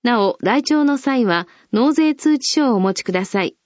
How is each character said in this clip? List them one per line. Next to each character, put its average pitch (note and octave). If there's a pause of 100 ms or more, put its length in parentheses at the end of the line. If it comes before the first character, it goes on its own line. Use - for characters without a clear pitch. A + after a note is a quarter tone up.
な A#3+
お、 G3
来 A#3+
庁 D4+
の C#4+
際 B3+
は E3+ (240)
納 B3
税 D#4
通 D4+
知 -
書 C#4+
を G#3+
お F#3+
持 F#3+
ち -
く -
だ F#3
さ G3
い。 -